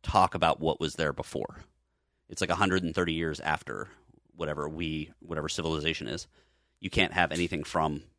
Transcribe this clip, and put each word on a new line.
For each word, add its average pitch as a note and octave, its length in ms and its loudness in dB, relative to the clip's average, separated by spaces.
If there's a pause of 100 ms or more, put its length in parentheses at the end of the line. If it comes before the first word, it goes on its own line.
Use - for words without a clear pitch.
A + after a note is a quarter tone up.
talk - 320 4
about D#2+ 260 2
what D#2+ 200 2
was D#2 140 -2
there D2+ 180 0
before. - 480 -8 (680)
It's, - 120 -10
like, F2 100 -2
a E2+ 60 4
hundred F#2+ 260 4
and E2 120 -2
thirty E2+ 200 2
years D#2+ 260 -2
after C2 480 -4 (460)
whatever D2+ 340 -4
we, D#2 520 -4
whatever D#2 280 -6
civilization D#2+ 600 -2
is. D2 180 -6 (540)
You G2 100 -8
can't G2 220 2
have F2 180 4
anything E2 320 -2
from D#2 400 0 (160)